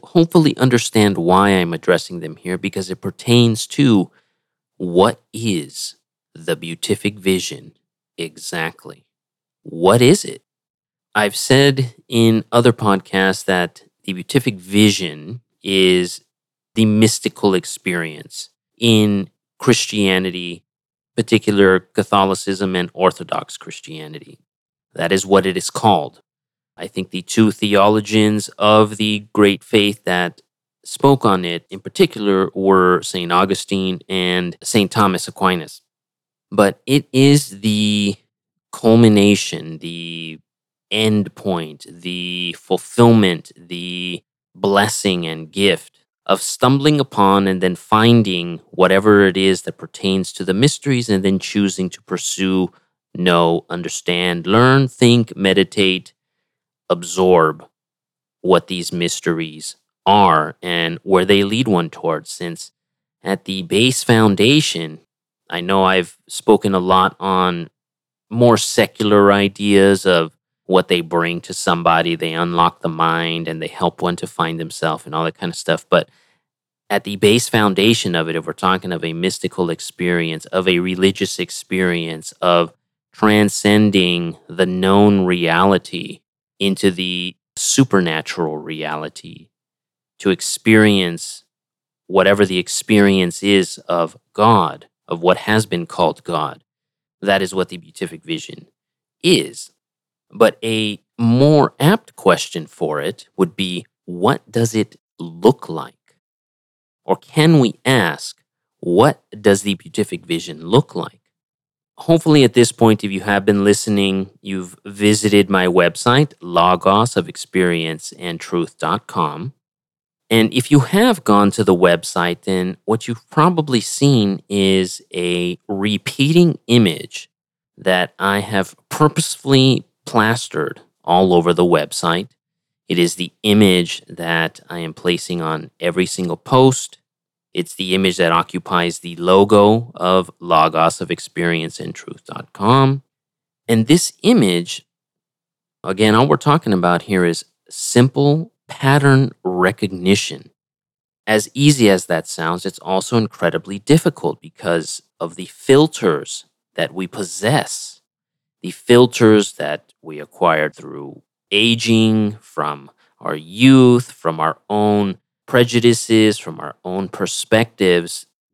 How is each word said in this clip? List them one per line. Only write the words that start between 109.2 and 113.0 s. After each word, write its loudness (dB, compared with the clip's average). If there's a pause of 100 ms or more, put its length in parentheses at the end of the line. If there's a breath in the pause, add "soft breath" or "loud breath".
does 2
the -2
beatific -8
vision -8
look 0
like? -10 (800)
Hopefully 4
at 4
this 4
point, 2